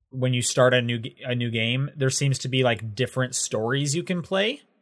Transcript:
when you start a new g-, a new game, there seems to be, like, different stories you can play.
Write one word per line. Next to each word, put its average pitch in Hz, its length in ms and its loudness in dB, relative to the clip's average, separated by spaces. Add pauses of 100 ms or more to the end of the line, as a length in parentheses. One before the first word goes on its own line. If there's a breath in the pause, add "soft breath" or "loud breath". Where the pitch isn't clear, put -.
(120)
when 127 220 0
you 123 80 2
start 127 320 4
a 127 80 6
new 120 160 -2
g-, 113 260 -10
a 127 120 -4
new 120 160 -2
game, 117 440 0
there 135 140 2
seems 139 300 0
to - 80 -6
be, 131 160 2
like, 110 320 0
different 123 400 -2
stories 135 600 -2
you 175 60 -2
can 175 220 -4
play. 208 380 -4 (200)